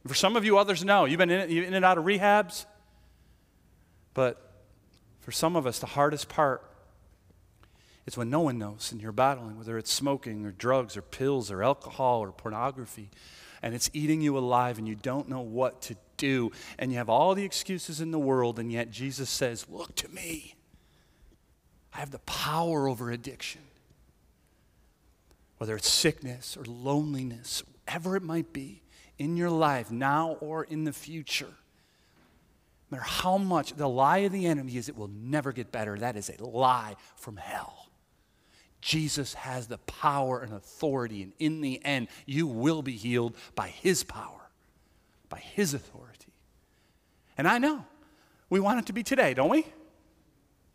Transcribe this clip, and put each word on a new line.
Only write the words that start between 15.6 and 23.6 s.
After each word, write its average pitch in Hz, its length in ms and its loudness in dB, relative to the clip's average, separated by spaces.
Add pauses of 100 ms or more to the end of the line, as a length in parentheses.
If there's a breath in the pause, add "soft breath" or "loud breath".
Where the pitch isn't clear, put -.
to 110 140 -10 (200)
do, 131 340 2 (300 loud breath)
and 127 120 -2
you 123 60 -2
have 117 120 -2
all 160 260 6
the 202 80 -2
excuses 175 560 -6
in 165 120 -4
the 160 60 -2
world, 127 400 2
and 117 140 -4
yet 117 180 -4
Jesus 127 400 -6
says, 117 400 -2
"Look - 280 -12
to - 100 -4
me. 185 480 -12 (1400 soft breath)
I - 60 -10
have 143 120 -8
the 120 80 -12
power 156 680 0
over 120 240 -4
addiction." 120 500 -10 (2000)